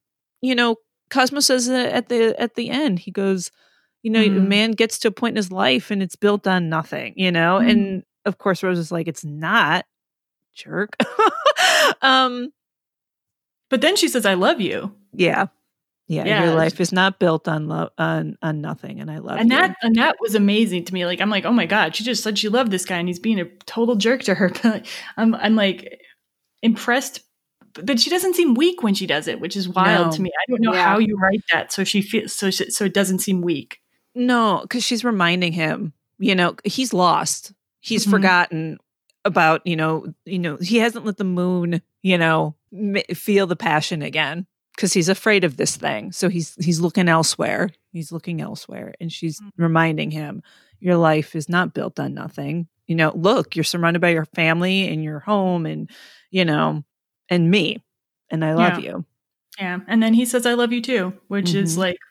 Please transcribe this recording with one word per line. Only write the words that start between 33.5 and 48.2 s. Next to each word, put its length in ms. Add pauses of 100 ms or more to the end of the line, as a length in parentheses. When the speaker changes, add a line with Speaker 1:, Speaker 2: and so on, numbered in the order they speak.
Speaker 1:
No, 560
'cause 140
she's 200
reminding 500
him, 380 (280)
you 160
know, 280
he's 300
lost. 580 (300)
He's 220
Speaker 2:
Mm-hmm. 80
Speaker 1:
forgotten 640 (480)
about, 420
you 80
know, 380 (120)
you 140
know, 180
he 200
hasn't 280
let 120
the 80
moon, 560 (220)
you 140
know, 380 (180)
m-, 220 (200)
feel 320
the 100
passion 440
again 440 (320)
'cause 160
he's 160
afraid 340
of 140
this 180
thing. 380
So 160
he's, 340
he's 160
looking 300
elsewhere. 600 (220)
He's 220
looking 280